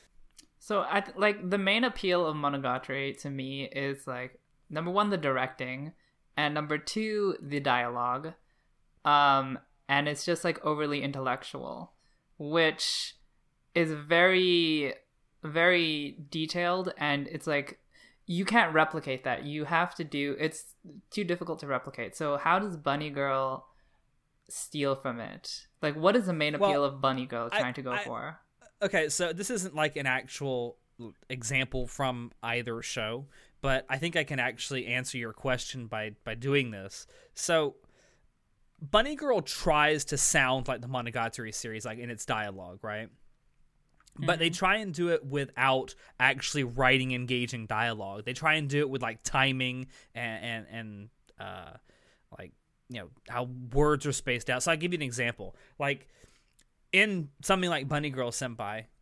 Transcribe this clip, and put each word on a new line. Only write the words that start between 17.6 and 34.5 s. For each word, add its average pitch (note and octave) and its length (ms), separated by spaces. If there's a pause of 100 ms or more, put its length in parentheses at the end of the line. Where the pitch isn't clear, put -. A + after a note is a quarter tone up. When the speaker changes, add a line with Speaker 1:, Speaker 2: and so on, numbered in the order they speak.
Speaker 1:
you F3+ 200
can't G#3+ 260
replicate D#3 520
that. C3 200
You D3+ 220
have E3+ 300
to E3 80
do, C#3+ 360
it's - 340 (360)
too G#3 140
difficult E3+ 340
to D3 80
replicate. B2+ 500
So D3 220
how E3+ 200
does G3 200
Bunny D3 320
Girl C3+ 560 (800)
steal C#3 480
from B2 240
it? - 460 (160)
Like, D3+ 140
what F#3 200
is A#3 100
the F3+ 60
main D3+ 260
Speaker 2:
Well, G3 120
Speaker 1:
appeal C#3+ 140
of C#3 180
Bunny C3 240
Girl A#2+ 260
Speaker 2:
I, G3+ 80
Speaker 1:
trying B2+ 140
to C#3 80
go B2 100
Speaker 2:
I, G#3 120
Speaker 1:
for? A#2+ 360 (400)
Speaker 2:
okay, E3 300
so E3+ 240
this F#3+ 160
isn't, F#3+ 240
like, D3+ 220
an C#3 100
actual B2+ 720 (200)
l-, A#2 140 (160)
example B2+ 580
from B2 460 (100)
either A#2 380
show, A#2+ 460 (340)
but C3+ 300
I C3+ 80
think E3+ 180
I D#3 80
can C#3+ 140
actually B2 480